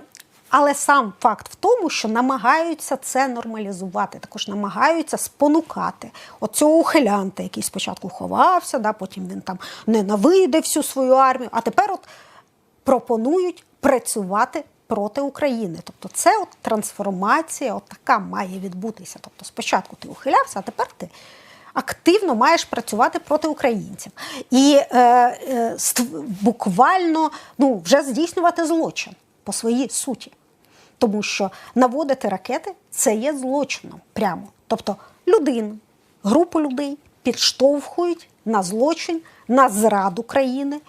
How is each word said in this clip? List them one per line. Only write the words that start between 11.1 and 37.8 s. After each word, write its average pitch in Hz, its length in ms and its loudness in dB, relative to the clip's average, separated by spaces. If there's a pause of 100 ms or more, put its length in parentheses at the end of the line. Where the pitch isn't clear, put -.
армію, 262 400 4
а 226 80 -2
тепер 381 320 0
от 349 80 -8 (840)
пропонують 269 800 0 (160)
працювати 240 840 -2 (220)
проти 208 340 -4
України. 233 640 -4
Тобто - 280 -18
це 403 260 4
от 370 100 -6 (140)
трансформація, 214 1120 -2
от 202 100 -10
така - 340 -2
має 190 400 -8
відбутися. 185 600 -12
Тобто - 240 -20
спочатку - 540 -4
ти - 100 -18
ухилявся, 359 500 -2
а 190 40 -8
тепер - 240 -6 (100)
ти - 120 -14 (680)
активно 339 600 0
маєш 294 300 2
працювати 240 540 -2
проти 311 300 -2
українців. 214 640 -4 (380)
І, 277 300 6 (100)
е, 240 80 4
е, 240 800 4
ст-, 277 440 -4 (180)
буквально, 311 880 2 (280)
ну, 240 260 2
вже 262 180 4
здійснювати 330 640 0
злочин 302 460 -2 (320)
по 202 80 -8
своїй 233 380 -2
суті. - 420 -8 (640)
Тому 208 240 0
що 196 280 -4 (240)
наводити 262 540 0
ракети — 269 460 -6 (160)
це - 240 0
є 254 200 -2
злочином 262 680 -6 (120)
прямо. 196 300 -4 (240)
Тобто 208 300 -6 (320)
людину, 247 480 0 (460)
групу 320 380 2
людей 285 380 -4 (240)
підштовхують 285 1080 0 (160)